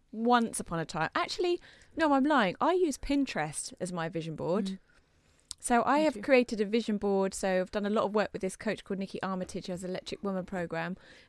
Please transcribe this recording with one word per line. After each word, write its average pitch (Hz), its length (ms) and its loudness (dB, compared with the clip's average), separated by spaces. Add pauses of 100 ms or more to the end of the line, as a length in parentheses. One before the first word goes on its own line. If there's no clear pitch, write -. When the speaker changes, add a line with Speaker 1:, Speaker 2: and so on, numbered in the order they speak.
(140)
Speaker 1:
once 233 480 2
upon 170 180 -4
a 156 60 -2
time. 160 280 -2
Actually, 349 460 0 (380)
no, 302 160 4
I'm 269 100 4
lying. 262 380 4
I 302 100 4
use 359 260 2
Pinterest 226 840 -2
as 180 100 -4
my 165 160 -4
vision 165 300 -6
board. 170 280 0
Speaker 2:
Mm. 190 120 -6 (840)
Speaker 1:
So 240 240 2
I 277 160 4
Speaker 2:
Me 311 60 4
Speaker 1:
have 302 100 4
Speaker 2:
too. 202 60 -10
Speaker 1:
created 240 400 4
a 208 40 2
vision 220 320 0
board. 196 360 2
So 185 260 0
I've 185 120 -2
done 208 140 -2
a 202 40 0
lot 214 160 2
of 202 100 -2
work 208 160 2
with - 100 -8
this 190 140 -4
coach - 300 -4
called 190 140 -6
Nikki - 220 -8
Armitage, 185 460 -6
who 185 60 -6
has 180 100 -8
Electric - 400 -8
Woman 190 220 -4
program, 170 500 -6 (340)